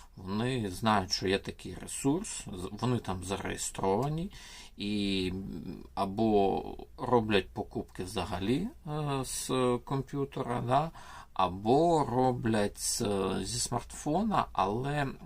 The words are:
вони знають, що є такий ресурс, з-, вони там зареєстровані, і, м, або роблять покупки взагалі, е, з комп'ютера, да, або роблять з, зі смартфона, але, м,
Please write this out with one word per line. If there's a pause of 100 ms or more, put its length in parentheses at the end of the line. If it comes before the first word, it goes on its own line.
(160)
вони
знають,
що
є
такий
ресурс,
з-,
вони
там
зареєстровані, (460)
і,
м, (100)
або (360)
роблять
покупки
взагалі, (180)
е,
з (360)
комп'ютера,
да, (420)
або
роблять
з, (400)
зі
смартфона,
але,
м,